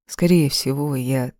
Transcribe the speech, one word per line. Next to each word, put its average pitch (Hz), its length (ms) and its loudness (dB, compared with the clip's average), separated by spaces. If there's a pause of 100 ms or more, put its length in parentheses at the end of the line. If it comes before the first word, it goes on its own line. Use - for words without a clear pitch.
Скорее 170 420 2
всего, 139 460 -4
я 127 440 -2